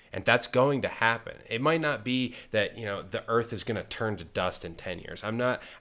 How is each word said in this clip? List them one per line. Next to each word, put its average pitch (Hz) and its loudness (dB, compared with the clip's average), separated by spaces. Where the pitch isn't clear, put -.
And 98 -6
that's 120 6
going 131 4
to 92 -2
happen. 113 0
It 117 -2
might 160 4
not 135 -2
be 127 0
that, 104 2
you 113 -8
know, 101 -2
the 101 -6
earth 117 2
is 104 -4
gonna 104 -2
turn 107 -2
to 82 -10
dust 90 -2
in 82 -8
ten 90 -8
years. - -10
I'm 110 -2
not, 123 2